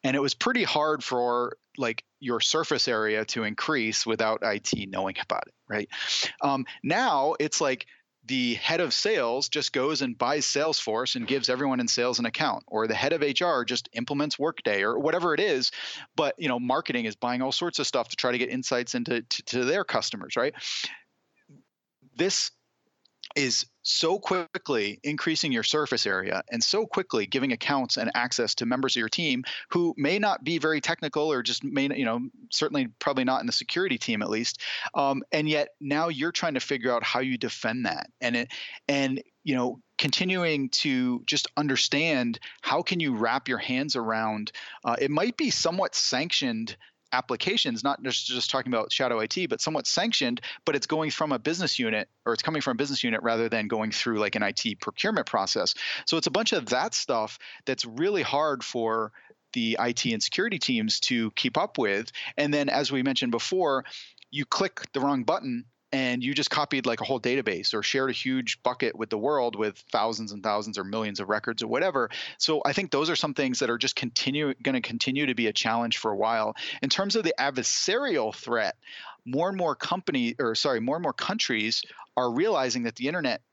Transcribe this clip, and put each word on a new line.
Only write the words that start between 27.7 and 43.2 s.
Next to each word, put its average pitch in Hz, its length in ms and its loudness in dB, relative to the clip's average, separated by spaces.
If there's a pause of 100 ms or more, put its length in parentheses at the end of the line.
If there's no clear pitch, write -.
and 113 180 -2
access 120 420 0
to 113 100 -2
members 127 300 0
of 123 40 0
your 110 80 0
team 131 360 0 (240)
who 175 280 2
may 156 220 2
not 202 240 0
be 160 160 0
very 151 220 2
technical 156 500 0
or 131 120 2
just 117 200 -2
may, 139 320 0
you 139 100 0
know, 117 160 0 (300)
certainly 139 380 2 (100)
probably 135 240 0
not 127 180 2
in 117 60 -6
the 120 60 -2
security - 460 -2
team 107 220 -2
at 104 80 -2
least. 113 320 -2 (340)
Um, 139 360 2
and 151 180 2
yet 151 200 2 (120)
now 147 280 0
you're 160 240 -2
trying 160 220 -2
to 127 60 0
figure 127 320 0
out 117 120 0
how - 160 0
you 131 180 0
defend 113 480 -2
that. 78 240 -4 (100)
And 120 160 0
it, 120 120 -2 (400)
and, 135 340 2 (220)
you 147 100 0
know, 123 260 -2 (160)
continuing 170 720 0
to 127 540 2
just - 220 0 (100)
understand 139 840 2 (220)
how 156 200 2
can 175 180 0
you 139 140 2
wrap 117 340 2